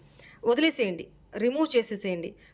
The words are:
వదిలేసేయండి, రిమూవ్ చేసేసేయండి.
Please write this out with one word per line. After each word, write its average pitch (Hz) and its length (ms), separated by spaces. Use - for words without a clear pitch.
వదిలేసేయండి, 240 640
రిమూవ్ 262 400
చేసేసేయండి. 196 580